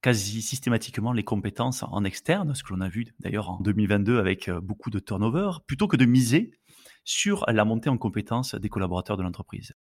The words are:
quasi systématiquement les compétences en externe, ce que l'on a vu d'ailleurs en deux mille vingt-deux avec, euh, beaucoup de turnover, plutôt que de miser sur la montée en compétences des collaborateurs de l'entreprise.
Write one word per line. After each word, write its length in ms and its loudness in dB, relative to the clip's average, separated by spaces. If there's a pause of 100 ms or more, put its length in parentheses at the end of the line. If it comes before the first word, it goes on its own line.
quasi 400 2
systématiquement 680 -2
les 100 0
compétences 640 -2
en 180 -2
externe, 540 -2
ce 80 -12
que 100 -8
l'on 60 -2
a 80 -2
vu 320 -6
d'ailleurs 280 -4
en 120 -8
deux 140 2
mille 120 2
vingt-deux 320 4
avec, 300 0
euh, 120 -4
beaucoup 300 -8
de 80 -4
turnover, 520 -2 (180)
plutôt 180 0
que 100 2
de 80 8
miser 460 6 (540)
sur 420 -2
la 180 4
montée 260 2
en 60 4
compétences 600 -2
des 120 -4
collaborateurs 480 -2
de 60 -2
l'entreprise. 600 -8